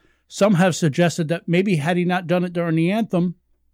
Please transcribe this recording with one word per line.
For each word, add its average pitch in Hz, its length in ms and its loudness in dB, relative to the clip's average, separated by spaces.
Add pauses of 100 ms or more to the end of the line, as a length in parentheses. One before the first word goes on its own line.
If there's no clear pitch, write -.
(280)
Some 202 260 2
have 170 220 2
suggested 165 520 0
that 170 200 -6
maybe 180 280 2
had 160 200 0
he 180 80 0
not 180 220 -2
done 175 180 0
it 180 80 -8
during 170 240 -2
the 165 140 2
anthem, 185 460 -2 (380)